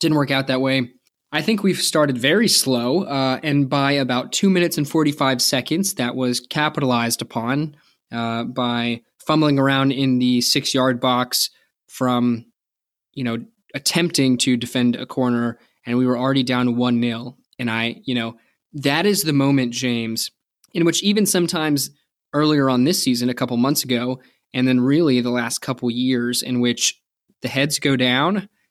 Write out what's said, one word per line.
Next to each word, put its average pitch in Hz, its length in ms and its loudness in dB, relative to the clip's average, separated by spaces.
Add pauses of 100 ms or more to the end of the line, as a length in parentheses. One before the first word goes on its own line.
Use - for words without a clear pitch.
didn't 156 160 2
work 139 140 2
out 135 180 0
that 131 120 0
way. 131 300 0 (400)
I 151 120 -4
think 208 200 0
we've 190 180 0
started 143 380 0
very 165 300 2
slow, 127 540 0
uh, 131 400 -2
and 143 260 2
by 139 240 2
about 127 400 -2
two 196 180 2
minutes 175 280 2
and 143 100 -2
forty-five 143 520 2
seconds, 156 540 -2
that 123 220 -4
was 123 240 -2
capitalized 127 800 -2
upon, 139 540 -4 (340)
uh, 117 340 -6
by 120 580 -4 (160)
fumbling 151 400 2
around 135 340 2
in 131 260 0
the 123 220 2
six-yard 127 600 0
box 123 500 -2 (360)
from, 123 600 -2 (680)
you 127 100 -10
know, 117 140 -4 (380)
attempting 139 640 0
to 123 180 2
defend 120 400 0
a 113 80 -8
corner, 120 540 -2 (260)
and 120 140 -2
we 127 80 2
were 123 100 0
already 135 260 0
down 123 340 0
one 120 220 2
nil. 117 380 -4 (220)
And 120 120 -4
I, 113 340 -4
you 131 100 -4
know, 113 240 -4 (340)
that 143 320 0
is 202 200 2
the 156 100 0
moment, 139 400 2
James, 117 560 -4 (420)
in 170 140 0
which 165 160 0
even 208 240 2
sometimes 160 640 0 (420)
earlier 147 380 4
on 123 140 4
this 170 180 0
season, 123 260 0
a 127 60 -2
couple 123 240 -2
months 135 260 2
ago, 127 380 -2 (320)
and 127 120 2
then 127 140 4
really 135 400 4
the 120 80 -2
last 120 300 -2
couple 127 320 -4
years, 123 520 -2
in 123 180 -2
which 120 380 0 (440)
the 120 60 -4
heads 143 300 -2
go 139 180 0
down 139 520 0 (220)